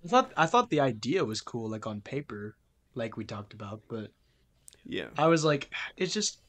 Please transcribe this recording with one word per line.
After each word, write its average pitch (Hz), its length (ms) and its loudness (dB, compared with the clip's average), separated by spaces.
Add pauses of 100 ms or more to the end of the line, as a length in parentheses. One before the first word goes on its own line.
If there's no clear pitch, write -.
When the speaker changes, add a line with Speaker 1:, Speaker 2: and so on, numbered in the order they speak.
Speaker 1:
I 175 40 -10
thought, 247 280 6
I 160 100 6
thought - 240 4
the 151 100 4
idea 131 440 2
was 110 160 -4
cool, 113 300 -8
like, 110 160 -6
on 104 140 -6
paper, 107 560 -8 (380)
like 113 220 -6
we 110 80 -6
talked 107 300 -10
about, 107 340 -12
but 107 220 -8 (720)
Speaker 2:
Yeah. 71 240 -6 (100)
Speaker 1:
I 151 80 4
was 165 180 6
like, 147 260 2 (260)
it's 185 180 -2
just - 340 -4